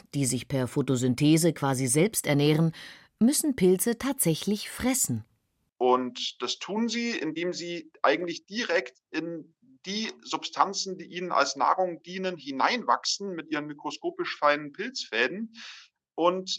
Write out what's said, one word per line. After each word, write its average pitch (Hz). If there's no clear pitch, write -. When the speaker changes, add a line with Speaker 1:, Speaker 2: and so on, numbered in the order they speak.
Speaker 1:
die 139
sich 120
per 127
Photosynthese 143
quasi 135
selbst 156
ernähren, 151
müssen 277
Pilze 190
tatsächlich 208
fressen. 170
Speaker 2:
Und 123
das 120
tun 220
sie, 233
indem 165
sie 170
eigentlich 165
direkt 190
in 165
die 214
Substanzen, 175
die 160
ihnen 180
als -
Nahrung 170
dienen, 185
hineinwachsen 143
mit 160
ihren 151
mikroskopisch 151
feinen 147
Pilzfäden, 196
und, 185